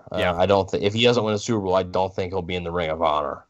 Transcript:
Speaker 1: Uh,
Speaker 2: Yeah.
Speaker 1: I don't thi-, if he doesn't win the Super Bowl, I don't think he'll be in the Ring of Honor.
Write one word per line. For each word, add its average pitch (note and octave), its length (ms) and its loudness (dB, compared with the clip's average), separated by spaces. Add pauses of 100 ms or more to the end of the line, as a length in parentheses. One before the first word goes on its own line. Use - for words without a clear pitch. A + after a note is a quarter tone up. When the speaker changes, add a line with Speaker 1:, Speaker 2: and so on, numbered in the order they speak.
(120)
Speaker 1:
Uh, F2+ 80 -6
Speaker 2:
Yeah. F2+ 160 0
Speaker 1:
I F2+ 100 2
don't F#2+ 240 4
thi-, G2+ 160 -2
if G2+ 80 0
he A2+ 80 0
doesn't A#2+ 220 4
win G#2+ 100 0
the G#2 60 -2
Super A2 220 -2
Bowl, F#2 120 0
I F#2+ 80 4
don't F#2 340 -2
think F#2 160 -4
he'll F#2+ 120 -4
be F2+ 100 -6
in F2+ 100 -4
the E2+ 80 -6
Ring E2+ 200 -2
of D#2+ 100 -4
Honor. D2+ 480 -2